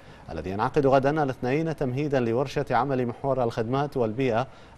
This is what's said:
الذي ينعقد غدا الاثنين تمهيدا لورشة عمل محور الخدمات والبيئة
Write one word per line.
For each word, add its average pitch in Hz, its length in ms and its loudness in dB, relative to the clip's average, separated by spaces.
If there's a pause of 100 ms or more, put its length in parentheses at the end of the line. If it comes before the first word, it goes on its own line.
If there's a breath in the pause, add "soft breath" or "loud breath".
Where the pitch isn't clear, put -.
(300 loud breath)
الذي 82 200 -8
ينعقد 127 360 2
غدا 139 360 4
الاثنين 143 540 -2
تمهيدا 139 440 0
لورشة 123 500 0
عمل 127 360 2
محور 127 380 -2
الخدمات 127 520 -2
والبيئة 120 500 0 (320 loud breath)